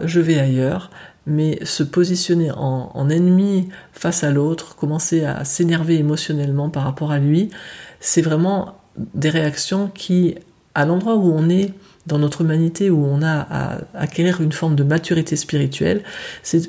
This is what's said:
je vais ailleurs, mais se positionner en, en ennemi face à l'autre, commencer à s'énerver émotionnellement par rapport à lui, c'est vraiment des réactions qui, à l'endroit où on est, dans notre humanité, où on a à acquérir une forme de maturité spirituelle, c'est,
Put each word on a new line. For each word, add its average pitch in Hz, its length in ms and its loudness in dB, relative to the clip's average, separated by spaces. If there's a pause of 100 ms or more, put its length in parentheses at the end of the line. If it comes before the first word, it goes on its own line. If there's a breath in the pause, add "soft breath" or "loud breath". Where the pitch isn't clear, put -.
je 170 160 2
vais 160 180 2
ailleurs, 135 500 0 (380 loud breath)
mais 151 380 0
se - 180 -2
positionner 170 680 0
en, 131 420 -4
en 139 160 0
ennemi 185 580 4 (240 loud breath)
face - 320 -4
à 147 80 2
l'autre, 147 460 -2
commencer 156 480 -2
à - 180 -4
s'énerver 165 540 0
émotionnellement 147 720 -2
par 139 160 -4
rapport 143 260 -4
à 143 80 0
lui, 156 300 2 (500 loud breath)
c'est - 220 2
vraiment 165 580 0 (160)
des 143 340 -2
réactions 165 640 -2
qui, 180 420 2 (400)
à 143 100 2
l'endroit 202 320 2
où 185 120 4
on 160 200 4
est, 190 240 2 (340 loud breath)
dans 151 100 0
notre 147 240 0
humanité, 165 480 2
où 151 160 4
on 139 160 0
a 156 300 0
à 131 260 -4 (160)
acquérir 175 480 0
une 156 120 2
forme 160 220 0
de 143 80 4
maturité 160 520 0
spirituelle, 147 640 0 (400 loud breath)
c'est, 170 280 0